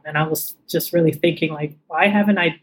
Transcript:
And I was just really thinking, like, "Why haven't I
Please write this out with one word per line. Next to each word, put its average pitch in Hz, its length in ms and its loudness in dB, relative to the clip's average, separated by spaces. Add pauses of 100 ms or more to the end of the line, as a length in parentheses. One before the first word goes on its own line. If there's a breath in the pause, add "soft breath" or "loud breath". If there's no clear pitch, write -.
And 151 140 -4
I 156 80 2
was 156 300 -6 (120)
just - 240 -4
really 165 200 4
thinking, 160 400 0
like, 151 240 -8 (100)
"Why 165 220 2
haven't 208 300 2
I 170 240 0